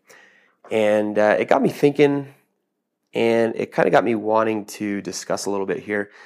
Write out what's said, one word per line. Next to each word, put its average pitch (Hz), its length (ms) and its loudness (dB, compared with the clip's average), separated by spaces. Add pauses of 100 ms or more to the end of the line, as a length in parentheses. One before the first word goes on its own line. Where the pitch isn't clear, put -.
(680)
And, 107 480 0
uh, 104 220 4
it 120 80 -2
got 277 140 2
me 214 80 0
thinking, 143 680 2 (800)
and 113 400 2
it - 180 -6
kinda - 160 2
got 147 140 4
me 117 100 0
wanting 110 520 0
to 101 360 -6
discuss - 460 -8
a - 20 -2
little 98 160 -4
bit 95 140 -4
here, 104 320 -6 (140)